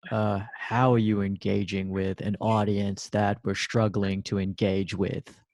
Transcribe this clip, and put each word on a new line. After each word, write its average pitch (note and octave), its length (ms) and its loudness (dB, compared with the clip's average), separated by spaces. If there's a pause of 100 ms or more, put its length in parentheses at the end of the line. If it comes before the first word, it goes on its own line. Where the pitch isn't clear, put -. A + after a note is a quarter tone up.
(100)
uh, G#2+ 300 0 (140)
how B2 380 2
are A#2+ 60 6
you G#2+ 240 2
engaging G2 680 -2
with F#2+ 300 -2
an G#2 200 -4
audience G2+ 720 0
that G#2 340 2
we're G2 100 0
struggling G2 720 0
to - 140 -2
engage F#2+ 560 0
with? F#2+ 460 -4 (140)